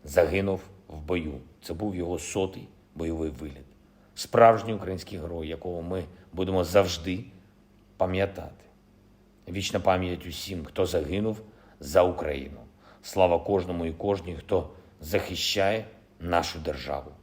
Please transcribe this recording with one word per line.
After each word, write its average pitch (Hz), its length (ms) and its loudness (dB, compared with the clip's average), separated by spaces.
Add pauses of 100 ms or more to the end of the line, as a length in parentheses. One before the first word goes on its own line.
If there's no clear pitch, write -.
загинув 92 580 2 (260)
в 78 120 -12
бою. 78 340 -2 (280)
Це 85 120 -8
був 95 220 -4
його 87 220 -4
сотий - 500 -4 (260)
бойовий 80 360 -4
виліт. 71 340 -12 (500)
Справжній 113 600 6
український 92 440 -8
герой, 82 300 -8
якого 85 340 -6
ми 87 220 -4 (280)
будемо 92 320 0
завжди 92 600 4 (720)
пам'ятати. 92 680 -2 (840)
Вічна 98 320 -2
пам'ять 90 460 2
усім, 82 380 -8
хто 92 220 0
загинув 92 540 0 (400)
за 80 220 6
Україну. 76 580 0 (420)
Слава 90 360 4
кожному 90 480 -2
і 80 60 -4
кожній, 90 440 -4
хто 82 340 -2 (300)
захищає 98 840 0 (360)
нашу 85 380 0
державу. 71 520 -6 (120)